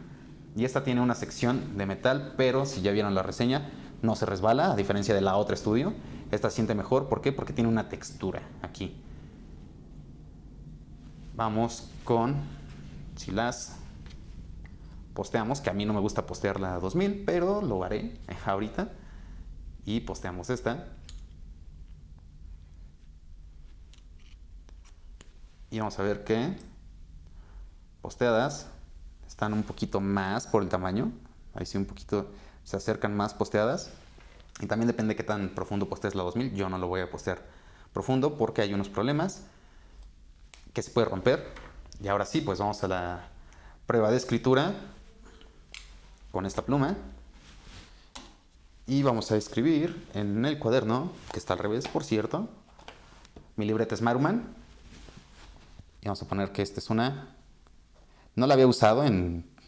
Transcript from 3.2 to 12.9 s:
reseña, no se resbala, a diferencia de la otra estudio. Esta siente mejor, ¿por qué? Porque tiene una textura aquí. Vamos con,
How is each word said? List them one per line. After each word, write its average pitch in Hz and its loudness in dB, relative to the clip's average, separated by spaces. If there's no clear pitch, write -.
reseña, 120 0
no 110 4
se - 0
resbala, 113 4
a 127 4
diferencia 101 2
de 98 6
la 95 4
otra 101 4
estudio. 120 2
Esta 110 2
siente 110 2
mejor, 127 2
¿por - 2
qué? 139 2
Porque - -4
tiene 117 4
una 113 2
textura - -6
aquí. - -8
Vamos 113 0
con, 123 6